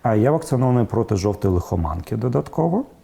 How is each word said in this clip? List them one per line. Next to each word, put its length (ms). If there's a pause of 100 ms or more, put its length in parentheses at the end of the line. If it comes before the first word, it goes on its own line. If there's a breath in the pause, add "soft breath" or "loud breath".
А 140
я 160
вакцинований 540
проти 300
жовтої 380
лихоманки 600
додатково. 720 (180)